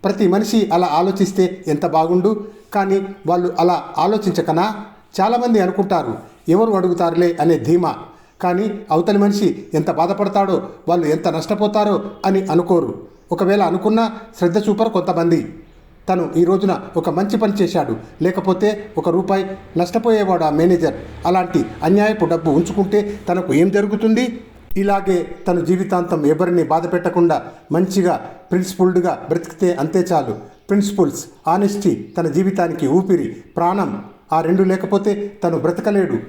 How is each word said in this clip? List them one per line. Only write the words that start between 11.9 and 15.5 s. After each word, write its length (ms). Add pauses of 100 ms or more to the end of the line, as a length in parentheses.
అని 200
అనుకోరు. 640 (220)
ఒకవేళ 300
అనుకున్నా 500 (260)
శ్రద్ధ 200
చూపరు 300
కొంతమంది. 680 (540)